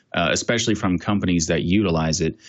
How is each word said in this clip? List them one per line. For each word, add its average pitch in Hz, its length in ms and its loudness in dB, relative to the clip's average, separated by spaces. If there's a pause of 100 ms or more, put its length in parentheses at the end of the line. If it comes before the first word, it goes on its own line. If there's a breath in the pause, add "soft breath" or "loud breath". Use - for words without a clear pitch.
(140 loud breath)
uh, 85 160 0
especially 113 440 0
from 90 240 0
companies 92 480 0
that 82 160 0
utilize 82 580 2
it. 80 160 -2 (120)